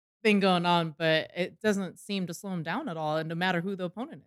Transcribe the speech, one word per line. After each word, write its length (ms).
thing 160
going 280
on, 300
but 380
it 260
doesn't 360
seem 300
to 60
slow 180
him 100
down 280
at 80
all, 200
and 120
no 60
matter 260
who 140
the 100
opponent 420